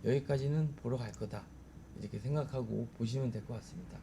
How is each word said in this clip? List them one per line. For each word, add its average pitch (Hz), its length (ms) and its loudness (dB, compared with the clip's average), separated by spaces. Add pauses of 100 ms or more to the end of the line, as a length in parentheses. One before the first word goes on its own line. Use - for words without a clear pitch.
여기까지는 139 720 4
보러 120 200 0
갈 113 160 -2
거다, 104 320 -4 (560)
이렇게 104 180 -4
생각하고 123 680 0 (100)
보시면 120 320 2
될 - 160 -4
것 120 80 -6
같습니다. - 480 -10